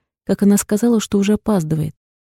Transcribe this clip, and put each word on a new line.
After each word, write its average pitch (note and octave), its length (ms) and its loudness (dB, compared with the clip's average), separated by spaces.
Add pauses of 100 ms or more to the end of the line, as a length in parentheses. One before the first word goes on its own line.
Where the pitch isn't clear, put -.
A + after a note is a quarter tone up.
(240)
как - 180 -2
она G3+ 160 4
сказала, A3+ 420 0
что - 180 -2
уже G3 160 0
опаздывает. D#3 600 -2 (300)